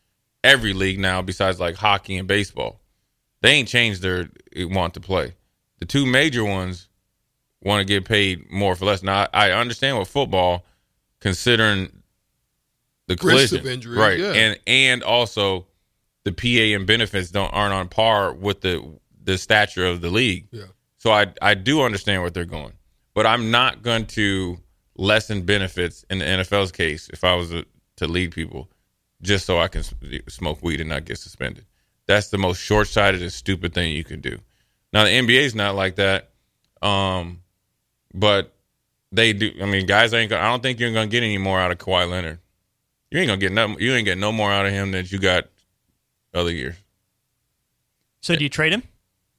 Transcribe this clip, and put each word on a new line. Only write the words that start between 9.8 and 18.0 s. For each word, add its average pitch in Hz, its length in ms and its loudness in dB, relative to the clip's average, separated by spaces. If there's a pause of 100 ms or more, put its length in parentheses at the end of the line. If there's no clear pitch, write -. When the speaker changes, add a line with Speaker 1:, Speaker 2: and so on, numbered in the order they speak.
Speaker 1:
with 110 100 -4
football, 92 560 0 (540)
considering 104 720 2 (1160)
the 90 60 -2
Speaker 2:
Risks 87 80 -6
Speaker 1:
collision. 135 380 4
Speaker 2:
of 78 80 -8
injuries, 120 320 -8
Speaker 1:
Right. 98 200 4
Speaker 2:
yeah. 196 140 -2
Speaker 1:
And, 107 340 4
and 127 360 4
also 101 640 0 (560)
the 107 80 -4
P 120 300 2 (120)
A - 20 2
and 98 120 -2
benefits 101 440 0
don't, 98 220 -2
aren't 101 200 0
on 92 160 -4
par 107 440 2